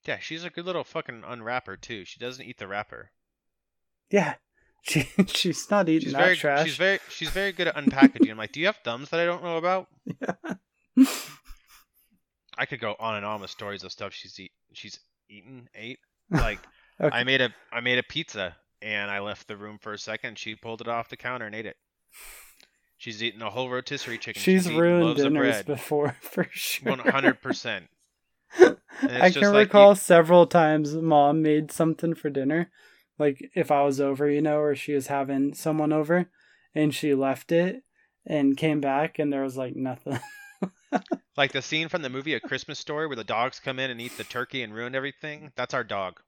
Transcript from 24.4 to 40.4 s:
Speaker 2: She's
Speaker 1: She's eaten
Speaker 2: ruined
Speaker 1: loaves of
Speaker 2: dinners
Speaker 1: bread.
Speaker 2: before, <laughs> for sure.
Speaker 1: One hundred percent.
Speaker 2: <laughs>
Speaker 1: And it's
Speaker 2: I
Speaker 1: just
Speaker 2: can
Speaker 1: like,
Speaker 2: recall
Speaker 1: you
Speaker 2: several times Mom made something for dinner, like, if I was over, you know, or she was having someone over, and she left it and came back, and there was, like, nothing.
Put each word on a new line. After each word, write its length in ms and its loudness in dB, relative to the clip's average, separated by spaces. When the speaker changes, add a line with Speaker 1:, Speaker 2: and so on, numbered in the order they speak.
Speaker 2:
She's 220 4
Speaker 1:
She's 60 -2
eaten 120 0
Speaker 2:
ruined 260 6
Speaker 1:
loaves 160 0
of 100 2
Speaker 2:
dinners 240 2
Speaker 1:
bread. 100 -6
Speaker 2:
before, 520 -2
<laughs> 20 -20
for 320 -4
sure. 360 -6
Speaker 1:
One 120 -2
hundred 420 2
percent. 440 -6
Speaker 2:
<laughs> 40 6
Speaker 1:
And 160 8
it's 140 0
Speaker 2:
I 60 10
Speaker 1:
just 100 -2
Speaker 2:
can 120 6
Speaker 1:
like, 140 8
Speaker 2:
recall 240 12
Speaker 1:
you 60 6
Speaker 2:
several 500 8
times 480 4
Mom 480 4
made 300 0
something 420 0
for 160 -6
dinner, 400 -2
like, 380 -2
if 160 0
I 100 4
was 180 2
over, 300 0
you 100 2
know, 200 0
or 160 0
she 160 -8
was 160 -2
having 460 -2
someone 380 -2
over, 380 0
and 180 2
she 180 0
left 380 -2
it 320 2
and 320 2
came 240 0
back, 380 -2
and 140 -2
there 100 -2
was, 140 -6
like, 180 -8
nothing. 460 -6